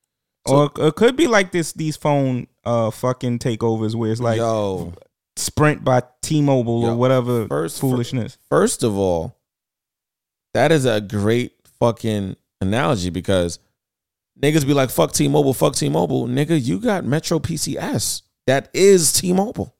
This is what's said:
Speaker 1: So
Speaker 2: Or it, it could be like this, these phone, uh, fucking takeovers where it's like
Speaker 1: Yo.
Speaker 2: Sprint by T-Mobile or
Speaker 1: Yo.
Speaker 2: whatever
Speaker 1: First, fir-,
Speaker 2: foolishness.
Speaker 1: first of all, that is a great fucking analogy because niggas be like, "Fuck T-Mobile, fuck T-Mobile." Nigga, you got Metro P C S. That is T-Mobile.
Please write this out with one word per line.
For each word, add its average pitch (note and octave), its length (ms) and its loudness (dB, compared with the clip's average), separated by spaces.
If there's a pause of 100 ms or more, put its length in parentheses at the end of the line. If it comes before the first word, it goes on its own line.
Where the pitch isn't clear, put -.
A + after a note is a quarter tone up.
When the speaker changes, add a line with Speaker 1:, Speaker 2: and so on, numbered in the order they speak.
(480)
Speaker 1:
So C3+ 80 4
Speaker 2:
Or D3 100 6
it, - 120 -6 (120)
it D#3 60 0
could B3+ 200 4
be D4+ 100 2
like G3+ 260 2
this, E3+ 220 -2
these D#3 240 -4
phone, C3+ 480 0 (180)
uh, A#2 280 0
fucking B2 480 -4
takeovers A2+ 560 -2
where A2+ 160 -2
it's A#2 100 -4
like A#2 160 0
Speaker 1:
Yo. G2+ 560 -2 (420)
Speaker 2:
Sprint - 480 0
by B2+ 200 2 (180)
T-Mobile C3 640 0
or A#2 80 0
Speaker 1:
Yo. A#2 40 -2
Speaker 2:
whatever B2 520 2
Speaker 1:
First, D#3 340 -4
fir-, C3+ 60 0
Speaker 2:
foolishness. B2 500 -2 (120)
Speaker 1:
first F3+ 340 0
of G#2+ 120 0
all, F#2 400 -2 (1160)
that C3 180 2
is C#3 140 2
a A2 160 0
great G#2 520 -2 (260)
fucking A2 560 -2 (260)
analogy G#2 480 0
because F2 480 -2 (840)
niggas D3+ 280 2
be D3 80 2
like, C3 160 2
"Fuck D#3 220 0
T-Mobile, C#3+ 420 2
fuck D3 200 0
T-Mobile." D3 520 -2
Nigga, D3 360 0
you E3 160 -2
got G3+ 240 -2
Metro D3+ 360 -2
P D#3+ 180 -6
C - 200 -6
S. - 440 -4 (240)
That C3 280 0
is F#3+ 400 6
T-Mobile. F#3 680 -2